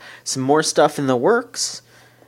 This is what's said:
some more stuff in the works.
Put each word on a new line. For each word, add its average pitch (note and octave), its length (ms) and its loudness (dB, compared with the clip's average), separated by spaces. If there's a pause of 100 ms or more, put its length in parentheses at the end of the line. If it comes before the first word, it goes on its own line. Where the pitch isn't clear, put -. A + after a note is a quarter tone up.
(240)
some C3+ 200 -6
more D3 200 2
stuff D3+ 360 2
in C#3+ 80 -2
the C3 100 2
works. - 640 -2 (460)